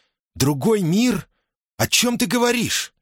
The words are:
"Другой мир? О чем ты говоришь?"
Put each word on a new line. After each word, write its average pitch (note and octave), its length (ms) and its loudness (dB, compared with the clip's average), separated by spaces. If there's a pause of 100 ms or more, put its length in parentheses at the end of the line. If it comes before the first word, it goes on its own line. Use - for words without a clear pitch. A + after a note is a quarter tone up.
(360)
"Другой D3+ 460 0
мир? G3 460 0 (480)
О G#3 120 -2
чем A#3+ 280 0
ты A#3+ 100 -2
говоришь?" A#3+ 760 -2